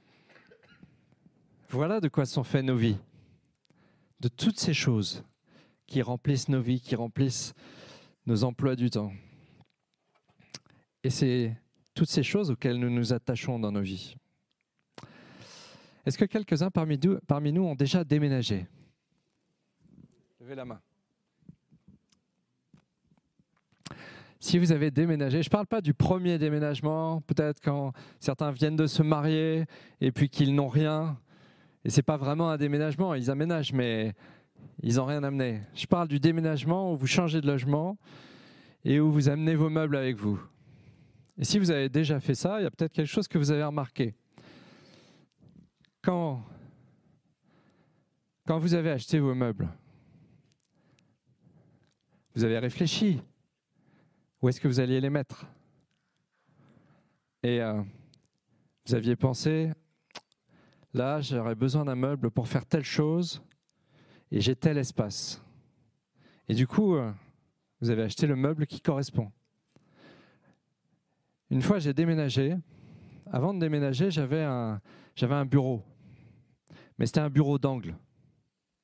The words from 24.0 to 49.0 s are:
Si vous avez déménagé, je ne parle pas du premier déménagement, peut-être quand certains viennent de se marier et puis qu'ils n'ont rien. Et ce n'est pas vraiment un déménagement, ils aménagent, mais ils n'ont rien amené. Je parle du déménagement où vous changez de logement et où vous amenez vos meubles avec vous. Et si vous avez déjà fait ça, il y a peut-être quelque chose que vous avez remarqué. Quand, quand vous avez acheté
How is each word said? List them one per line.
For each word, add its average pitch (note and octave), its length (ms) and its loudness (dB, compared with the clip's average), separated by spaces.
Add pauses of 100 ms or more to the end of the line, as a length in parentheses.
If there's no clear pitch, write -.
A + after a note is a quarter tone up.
Si - 200 2
vous F3 120 4
avez D3+ 200 2
déménagé, D3 500 0
je C#3+ 60 -4
ne - 40 -10
parle G#3 160 0
pas A3 140 -2
du D3 120 2
premier F3+ 440 2
déménagement, D3+ 840 0
peut-être D3+ 400 0
quand C#3+ 300 -2 (280)
certains C#3+ 320 -2
viennent D3+ 240 0
de D#3 120 4
se D#3 160 4
marier D#3 640 2 (340)
et C3+ 120 2
puis C#3 180 2
qu'ils C#3 260 2
n'ont C#3 140 2
rien. D#3 500 0 (640)
Et B2 60 -2
ce A#2 80 2
n'est C#3 60 6
pas D#3 140 0
vraiment D3+ 320 0
un D#3 80 -2
déménagement, D3 560 0
ils B2+ 180 -2
aménagent, D3 420 -2
mais A2+ 400 0 (720)
ils A#2 120 2
n'ont C3 100 2
rien C#3+ 180 -2
amené. B2+ 380 -2 (120)
Je - 140 -10
parle F3 200 4
du C#3+ 120 0
déménagement D#3+ 760 0
où D3 40 -2
vous C3 100 -2
changez E3 340 0
de C#3+ 60 0
logement C#3+ 500 0 (880)
et C#3 140 2
où D#3 120 4
vous D3 160 4
amenez D#3 280 0
vos D#3 140 2
meubles D#3 280 0
avec C3 180 -2
vous. G#2 240 -4 (960)
Et D3+ 60 -4
si G#3 160 2
vous F3 120 2
avez C3+ 180 0
déjà D3 300 0
fait C3 160 0
ça, G3+ 260 -2
il - 20 -2
y D#3+ 40 0
a - 40 -6
peut-être D#3+ 220 -4
quelque D#3 140 -2
chose - 200 -2
que - 100 0
vous D3 140 2
avez D3 120 2
remarqué. C#3 520 -4 (1900)
Quand, D#3+ 420 -2 (2000)
quand D#3+ 140 2
vous E3+ 160 2
avez D#3+ 160 0
acheté C#3+ 280 0